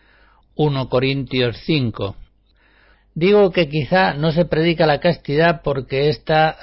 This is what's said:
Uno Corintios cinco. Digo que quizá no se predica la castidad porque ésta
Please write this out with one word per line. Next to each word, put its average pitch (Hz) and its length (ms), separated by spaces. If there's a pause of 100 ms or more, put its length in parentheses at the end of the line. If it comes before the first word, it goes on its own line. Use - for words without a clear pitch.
(560)
Uno 139 320
Corintios 127 760
cinco. 113 520 (1000)
Digo 196 380
que 170 160
quizá 170 460
no 151 180
se 170 120
predica 165 420
la 143 120
castidad 160 640
porque 135 460
ésta 156 540